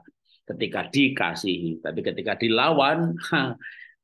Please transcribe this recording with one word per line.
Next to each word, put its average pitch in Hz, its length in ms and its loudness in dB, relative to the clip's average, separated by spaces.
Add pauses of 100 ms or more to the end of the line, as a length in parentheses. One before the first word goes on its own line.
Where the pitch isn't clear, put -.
(460)
Ketika 90 400 -4
dikasihi, 87 960 0
tapi 82 240 -6
ketika 98 320 -2
dilawan, 147 800 2
<laughs> - 160 -10
ha, 135 240 0 (460)